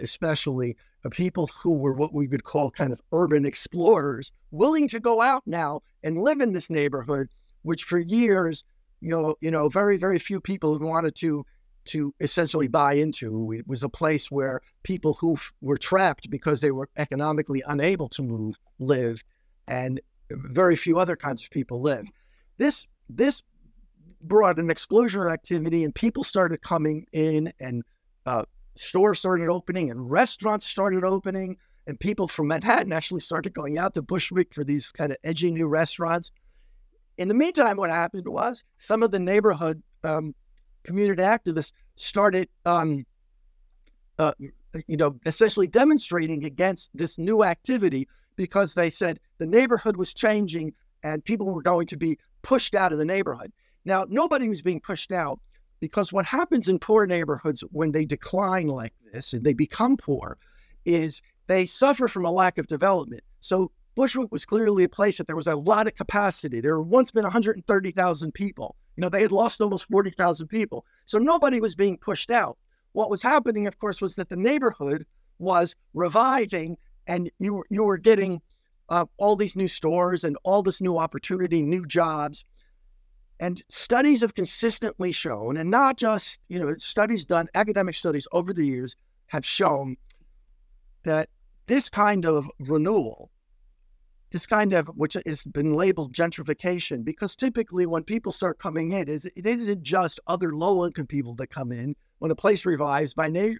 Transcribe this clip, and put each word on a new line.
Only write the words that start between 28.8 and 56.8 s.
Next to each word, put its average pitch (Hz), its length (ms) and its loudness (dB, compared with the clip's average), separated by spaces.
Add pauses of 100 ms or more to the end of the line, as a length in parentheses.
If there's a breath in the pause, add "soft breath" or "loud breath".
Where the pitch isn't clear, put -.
started 175 320 0
opening, 175 400 -2
and 123 220 -8
restaurants 208 560 0
started 190 360 0
opening, 190 540 -4 (300)
and 156 120 -10
people 202 280 -2
from 151 200 -4
Manhattan 190 460 0
actually 160 280 -4
started 170 320 -6
going 151 260 -6
out 185 160 -4
to 156 80 -4
Bushwick 180 500 -2
for 151 100 -6
these 143 280 -2
kind 143 200 -4
of 135 120 -8
edgy 165 260 -2
new 165 180 0
restaurants. 165 640 -2 (840)
In 180 100 -4
the 208 60 0
meantime, 262 440 4
what 185 120 0
happened 170 380 -2
was - 360 -4 (140)
some - 240 0
of 226 80 4
the 190 100 0
neighborhood, 180 640 2 (220)
um, 156 320 -2 (480)
community 190 380 0
activists 185 520 0 (220)
started, 196 540 2 (160)
um, 160 400 2 (1120)
uh, 156 140 2 (540)
you 160 100 -2
know, 147 280 0
essentially 202 420 2
demonstrating 175 800 2
against 170 480 -2
this 165 240 -6
new 208 260 2
activity 175 640 0 (280)
because 190 380 0
they 170 160 0
said 165 300 -4 (180)
the 165 80 -6
neighborhood 220 520 4
was 180 160 -4
changing 170 600 0 (300)
and 156 200 -6
people 208 240 -2
were 185 140 -4
going 170 260 2
to - 100 -10
be 160 200 0 (240)
pushed - 340 2
out 185 160 2
of 151 60 -2
the 151 80 0
neighborhood. 170 460 -4 (340)
Now, 190 240 0
nobody 269 400 2
was 180 120 -4
being 165 180 -2
pushed - 320 -8
out 160 280 -4 (400)
because 180 340 -2
what 190 120 0
happens 277 420 0
in 185 120 2
poor 214 260 4